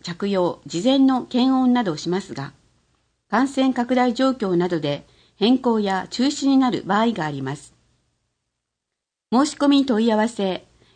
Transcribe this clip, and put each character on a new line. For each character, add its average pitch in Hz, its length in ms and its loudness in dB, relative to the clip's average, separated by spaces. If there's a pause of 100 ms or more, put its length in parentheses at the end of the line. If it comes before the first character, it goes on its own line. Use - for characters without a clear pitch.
着 175 260 -8
用、 180 380 -2
事 160 160 -6
前 269 180 4
の 262 240 4
検 254 280 0
温 254 200 2
な 247 100 2
ど 170 140 -2
し 165 120 -8
ま 180 120 -2
す - 140 -14
が、 - 180 -10 (760)
感 254 200 0
染 262 240 0
拡 247 240 -2
大 247 180 2
状 262 160 0
況 208 240 -2
な 175 140 2
ど 175 100 -2
で 143 280 -4 (300)
変 233 220 2
更 226 220 0
や 190 300 -2
中 247 160 -2
止 285 200 -2
に 269 100 4
な 262 140 4
る 165 160 -6
場 202 140 2
合 233 100 2
が 196 140 -4
あ 151 60 -6
り 139 120 -8
ま 135 140 -6
す。 - 180 -20 (1600)
申 262 140 4
し - 100 -8
込 285 120 2
み 277 180 4
問 226 200 2
い 226 60 2
合 214 40 2
わ 214 120 0
せ、 196 360 -4 (320)